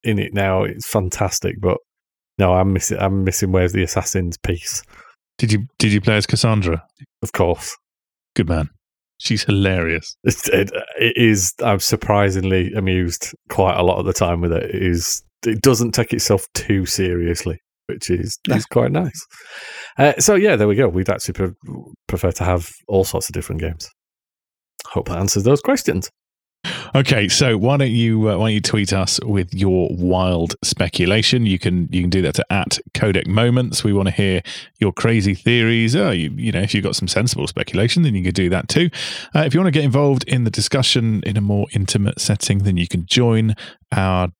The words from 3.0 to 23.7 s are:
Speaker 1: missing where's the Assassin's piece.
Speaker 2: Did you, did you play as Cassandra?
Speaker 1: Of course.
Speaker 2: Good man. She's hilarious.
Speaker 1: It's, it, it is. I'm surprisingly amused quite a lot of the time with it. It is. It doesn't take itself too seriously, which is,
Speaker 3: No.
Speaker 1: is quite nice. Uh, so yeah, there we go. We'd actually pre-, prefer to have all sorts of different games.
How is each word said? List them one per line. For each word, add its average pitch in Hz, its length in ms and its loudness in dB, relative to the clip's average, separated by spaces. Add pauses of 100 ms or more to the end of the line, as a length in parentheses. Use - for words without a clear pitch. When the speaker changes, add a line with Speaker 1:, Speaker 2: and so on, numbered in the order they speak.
Speaker 1:
missing 92 280 -2
where's 90 220 2
the 98 100 0
Assassin's 87 540 -4
piece. - 460 -6 (560)
Speaker 2:
Did 113 120 0
you, 107 140 0 (140)
did 107 140 2
you 104 80 2
play 107 160 2
as 104 100 0
Cassandra? 98 560 0 (400)
Speaker 1:
Of - 80 -8
course. - 440 -2 (600)
Speaker 2:
Good 82 140 0
man. 80 200 0 (500)
She's - 260 -2
hilarious. 92 800 0
Speaker 1:
It's, - 240 0
it, 101 200 2 (300)
it 117 160 2
is. 110 380 4 (100)
I'm 104 160 2
surprisingly 95 960 0
amused 92 600 -2 (160)
quite 92 280 2
a 90 60 2
lot 90 160 2
of 92 60 -4
the 95 80 -2
time 85 280 0
with 85 100 0
it. - 240 -4
It 95 80 -2
is. 87 400 -2 (220)
It 110 160 -2
doesn't 120 300 4
take 117 200 0
itself - 420 0
too 95 320 0
seriously, 87 720 -2 (300)
which - 220 -10
is, - 280 -2 (100)
Speaker 3:
No. - 80 0
Speaker 1:
is 110 100 0
quite 120 260 0
nice. 156 340 -4 (720)
Uh, 143 220 6
so 208 160 4
yeah, 196 220 4
there 104 100 4
we 101 80 4
go. 117 140 2
We'd 92 200 -2
actually - 260 -4
pre-, - 480 -6 (240)
prefer 92 240 0
to - 120 -6
have 90 260 -2 (180)
all 98 180 2
sorts - 240 -6
of - 40 -14
different 87 280 -6
games. 82 260 -8 (1000)